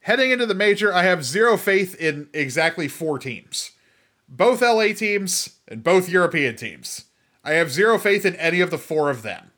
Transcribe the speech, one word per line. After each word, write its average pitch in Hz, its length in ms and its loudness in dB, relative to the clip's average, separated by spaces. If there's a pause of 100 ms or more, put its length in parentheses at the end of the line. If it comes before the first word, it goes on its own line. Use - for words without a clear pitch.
heading 262 300 0
into 247 160 0
the 208 80 -2
major, 202 360 2
I 180 120 2
have 175 240 2
zero 208 320 2
faith 196 380 0
in 147 360 -4
exactly 151 560 -2
four 156 300 -6
teams. - 540 -10 (540)
Both 226 360 2
L 233 180 4
A 214 140 0
teams 202 640 -4 (100)
and 113 160 -14
both 180 240 4
European 165 480 0
teams. - 480 -14 (400)
I 143 80 -2
have 160 180 2
zero 202 280 2
faith 202 260 0
in 175 120 0
any 170 260 0
of 180 80 0
the 160 80 -6
four 151 320 -2
of 120 100 -4
them. 101 380 -12